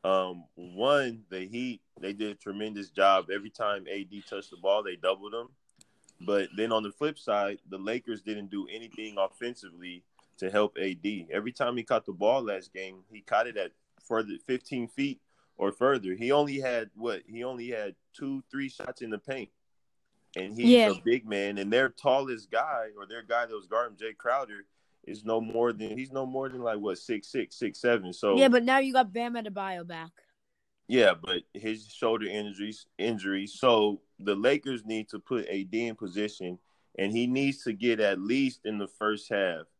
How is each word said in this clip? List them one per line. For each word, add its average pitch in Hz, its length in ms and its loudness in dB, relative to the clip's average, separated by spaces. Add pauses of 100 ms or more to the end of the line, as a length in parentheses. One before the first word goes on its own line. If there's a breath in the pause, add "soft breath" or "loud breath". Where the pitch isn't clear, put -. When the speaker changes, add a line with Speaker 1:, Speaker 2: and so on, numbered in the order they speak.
Speaker 1:
Um, 92 400 0 (100)
one, 113 760 0
the 92 160 -8
Heat, 120 340 -8 (180)
they 98 140 -8
did 107 180 -4
a 101 40 -10
tremendous 104 560 -8
job. 95 400 6
Every 101 200 -6
time 101 380 -4
A 98 160 -6
D 98 160 -14
touched - 300 -12
the 90 80 -20
ball, 98 240 2
they 92 140 -6
doubled 95 380 -2
him. 120 140 -8 (720)
But 98 360 0
then 113 160 0
on 110 100 2
the 104 80 -6
flip 147 280 -4
side, 101 480 0
the 92 120 -12
Lakers 110 440 -6
didn't 104 260 -8
do 98 200 -6
anything 110 500 -12
offensively 92 880 -6 (340)
to 92 120 -4
help 104 260 2
A 95 180 -2
D. 87 360 -6
Every 107 220 -4
time 123 240 -2
he 117 80 -6
caught 113 220 0
the 98 60 -8
ball 107 300 2
last 98 300 -6
game, 95 380 -12
he 110 100 -18
caught 107 260 2
it 113 100 -8
at 90 160 -4 (300)
further, 110 420 -2
fifteen 123 440 -4
feet 139 320 -4 (360)
or 98 140 0
further. 120 440 2
He 120 180 0
only 143 260 4
had, 120 360 -2
what? 107 320 -4
He 117 180 -10
only 123 240 -6
had 107 260 -6 (180)
two, 135 380 -6
three 135 180 -6
shots - 320 -12
in 117 100 -8
the 104 80 -4
paint. 131 320 -8 (840)
And 95 180 -6
he's 240 160 8
Speaker 2:
Yeah. 233 200 10
Speaker 1:
a 185 140 -2
big 117 220 4
man, 101 320 -2
and 101 140 -2
their 127 160 4
tallest 127 640 0
guy, 117 460 -2
or 101 100 -16
their 113 160 -12
guy 117 240 0
that 113 80 -10
was 98 120 -10
guarding 110 300 -2
Jay 110 180 -8
Crowder, 117 520 -2 (380)
is 107 200 -12
no 113 160 2
more 113 320 2
than, 107 240 -6
he's 131 160 -8
no 135 140 -4
more 135 220 -4
than, 127 140 -8
like, 113 160 -2
what, 101 200 -2
six 110 300 -6
six, - 280 -4
six 110 240 -4
seven. 107 320 2
So 101 240 4
Speaker 2:
Yeah, 269 120 8
but 240 160 6
now 262 140 6
you 269 140 2
got 240 200 4
Bam 240 220 -4
Adebayo 196 520 -6
back. 165 240 -10 (760)
Speaker 1:
Yeah, 110 280 8
but 87 280 -4 (100)
his 110 340 -6
shoulder 110 400 0
injuries, 104 600 -6 (120)
injury. 98 480 -2
So 107 540 4 (180)
the 98 160 0
Lakers 123 500 0
need 110 260 -6
to 107 80 -10
put 117 300 -4
A 98 160 -4
D 110 220 -2
in 110 100 -6
position, 92 640 -6 (400)
and 98 140 0
he 117 140 2
needs 135 380 0
to 117 80 -2
get 110 280 2
at 98 200 4
least 127 440 0
in 107 140 -4
the 101 100 -4
first 107 400 -2
half 90 380 0 (140)